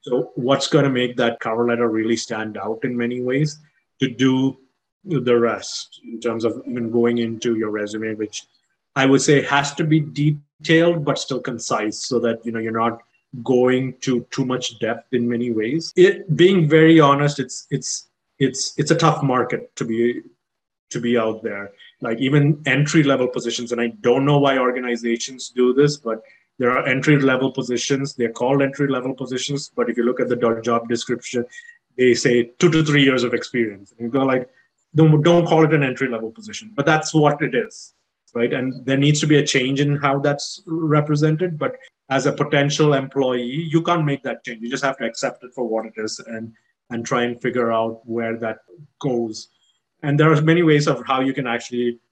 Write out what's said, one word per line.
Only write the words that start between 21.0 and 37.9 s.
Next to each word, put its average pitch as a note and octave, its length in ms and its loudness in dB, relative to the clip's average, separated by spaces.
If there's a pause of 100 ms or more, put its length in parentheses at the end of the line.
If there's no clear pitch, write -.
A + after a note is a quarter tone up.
be A#2+ 160 0
out A2 260 -2
there. G2+ 300 -10 (280)
Like, A#2 180 -4
even C#3+ 480 2
entry-level C#3 640 2
positions, A#2 420 -6
and A#2+ 100 -4
I A#2+ 80 -2 (120)
don't B2+ 240 2
know D3 140 4
why C#3 200 2
organizations B2 920 -4
do B2 240 2
this, D3 240 4
but A2+ 260 -8 (360)
there B2 140 0
are C#3+ 140 0
entry-level C3+ 680 2
positions. C3+ 640 -4
They're A#2 180 -2
called C3+ 300 0
entry-level C3+ 520 -2
positions, C3 600 -8
but A#2+ 140 -2
if A#2 80 -4
you A#2+ 60 0
look A#2+ 160 0
at A#2+ 100 0
the A#2+ 80 0
do-, A2+ 240 0
job A#2 280 -2
description, A#2+ 580 -4 (500)
they B2+ 180 6
say A#2+ 440 2
two E3+ 120 6
to D#3 140 2
three C#3+ 200 4
years C3 180 2
of A#2+ 100 -2
experience. G#2+ 600 -6
And - 80 -20
you A#2+ 100 -6
go C3+ 140 0
like, B2+ 260 0 (440)
don't, D#3 280 6
don't E3+ 240 4
call D#3+ 180 4
it D3+ 80 2
an D3 100 2
entry-level A#2 500 -4
position, G#2+ 420 -16
but C3+ 120 -2
that's D#3 280 0
what D3 280 4
it C3+ 120 -4
is, - 400 -6 (400)